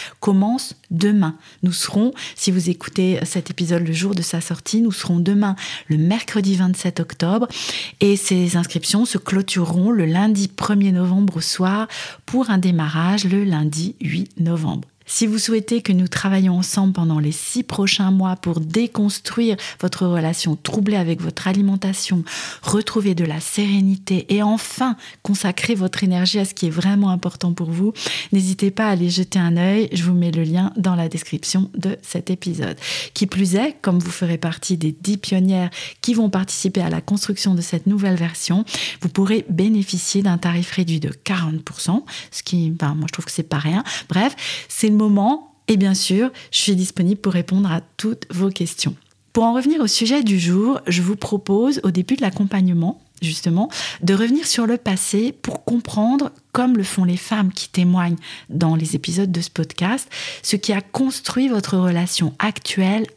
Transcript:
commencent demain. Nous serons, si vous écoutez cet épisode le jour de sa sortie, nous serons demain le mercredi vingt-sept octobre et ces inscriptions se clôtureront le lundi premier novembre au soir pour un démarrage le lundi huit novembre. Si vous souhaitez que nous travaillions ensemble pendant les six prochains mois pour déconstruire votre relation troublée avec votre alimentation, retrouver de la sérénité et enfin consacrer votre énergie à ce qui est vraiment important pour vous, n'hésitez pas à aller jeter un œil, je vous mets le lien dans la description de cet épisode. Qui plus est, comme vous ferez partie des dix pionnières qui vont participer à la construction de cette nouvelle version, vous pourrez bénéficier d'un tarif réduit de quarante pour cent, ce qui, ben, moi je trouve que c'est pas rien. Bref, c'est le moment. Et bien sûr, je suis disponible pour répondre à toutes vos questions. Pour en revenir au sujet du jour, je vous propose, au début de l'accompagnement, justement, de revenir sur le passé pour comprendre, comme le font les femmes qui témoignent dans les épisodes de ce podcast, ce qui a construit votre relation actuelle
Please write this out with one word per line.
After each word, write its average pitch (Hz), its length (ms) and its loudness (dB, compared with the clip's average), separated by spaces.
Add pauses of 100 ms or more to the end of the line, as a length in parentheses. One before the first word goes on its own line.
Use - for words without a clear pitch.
(200)
commencent 202 540 0 (160)
demain. 180 460 2 (260)
Nous 180 100 2
serons, 214 400 0 (220)
si - 160 -2
vous 180 200 2
écoutez 185 540 0
cet - 260 -6
épisode 170 360 0
le 160 60 -2
jour 185 220 0
de 175 80 -2
sa 170 180 -4
sortie, 175 400 -2
nous 226 120 2
serons 175 260 0
demain 196 360 2 (340)
le 151 100 2
mercredi 196 560 2
vingt-sept 180 460 0
octobre 185 460 0 (540)
et 202 160 6
ces 180 400 2
inscriptions 175 480 0
se 226 140 -2
clôtureront 185 720 0
le 208 160 4
lundi 196 420 2
premier 196 440 2
novembre 180 460 2
au 160 40 -4
soir 196 460 0 (360)
pour 247 240 0
un 202 100 4
démarrage 175 640 2
le 196 200 2
lundi 156 560 0
huit 170 300 -4 (100)
novembre. 165 480 -2 (160)
Si - 220 -2
vous 220 140 0
souhaitez 220 420 0
que 202 100 0
nous 185 140 4
travaillions 190 500 2
ensemble 190 360 2
pendant 165 260 0
les 151 140 0
six 247 320 -6
prochains 196 480 0
mois 190 240 2
pour 165 240 -2
déconstruire 208 960 0 (240)
votre 180 260 -2
relation 165 500 0
troublée 208 400 0
avec 165 240 0
votre 165 280 -4
alimentation, 190 720 0 (400)
retrouver 202 520 0
de 170 100 0
la 156 160 -4
sérénité 196 920 0
et 208 100 2
enfin 226 540 0 (260)
consacrer 202 520 0
votre 185 300 0
énergie 180 340 2
à 196 60 2
ce 190 100 -6
qui - 120 -2
est 165 40 0
vraiment 190 400 2
important 180 420 -2
pour 170 180 -4
vous, 185 220 0 (380)
n'hésitez 190 400 2
pas 220 160 0
à 214 40 2
aller 175 200 2
jeter 185 300 0
un 170 160 2
œil, 196 360 2
je 170 120 0
vous 180 100 4
mets 175 160 2
le 165 140 0
lien 180 320 0
dans 185 180 2
la 170 140 0
description 175 680 -2
de 190 240 -4
cet - 300 -8
épisode. 160 460 -4 (360)
Qui - 140 0
plus 190 300 0
est, 285 260 0
comme 180 160 2
vous 170 120 -2
ferez 170 280 -2
partie 165 400 -2
des 156 200 -2
dix 196 200 -2
pionnières 185 520 2 (300)
qui 240 140 0
vont 214 160 2
participer 190 500 -2
à 170 100 -2
la 160 100 -2
construction 196 540 0
de 175 60 2
cette 170 260 -4
nouvelle 196 300 2
version, 170 480 0 (380)
vous 185 60 -2
pourrez 196 420 2
bénéficier 196 720 0
d'un 180 160 2
tarif 175 320 -2
réduit 165 300 0
de 160 100 -4
quarante 160 520 -4
pour - 180 -14
cent, 214 260 -2 (240)
ce - 140 -12
qui, 165 260 0
ben, 160 240 -2
moi 160 140 -4
je - 40 -8
trouve - 140 -10
que - 60 -10
c'est 165 100 -4
pas 156 160 -4
rien. 156 240 0 (260)
Bref, 202 280 0 (320)
c'est - 200 0
le 214 40 4
moment. 214 640 2 (100)
Et 220 100 4
bien 190 180 4
sûr, 196 360 0 (220)
je - 60 0
suis 202 180 2
disponible 185 440 0
pour 196 120 -2
répondre 180 400 0
à 165 80 -2 (160)
toutes 220 340 -6
vos 185 200 0
questions. 170 440 -4 (380)
Pour 226 100 4
en 226 100 4
revenir 269 280 2
au 226 80 2
sujet 247 340 2
du 202 160 4
jour, 190 480 2
je 180 160 2
vous 190 140 0
propose, 208 640 0
au 190 80 2
début 180 240 0
de 269 60 -4
l'accompagnement, 185 800 0 (200)
justement, 170 480 0 (340)
de 180 120 4
revenir 240 320 2
sur - 180 0
le 226 120 2
passé 220 560 -2
pour - 320 -8
comprendre, 240 640 0 (220)
comme 254 240 2
le 196 80 2
font 185 180 0
les 180 140 2
femmes 196 360 0
qui - 160 -8
témoignent 180 500 2 (300)
dans 160 280 2
les 160 180 0
épisodes 180 380 0
de 170 80 0
ce 170 100 -6
podcast, 180 580 -2 (360)
ce - 100 0
qui 208 180 -2
a 196 100 0
construit 262 680 0
votre 208 280 0
relation 175 640 0
actuelle 202 680 -2 (100)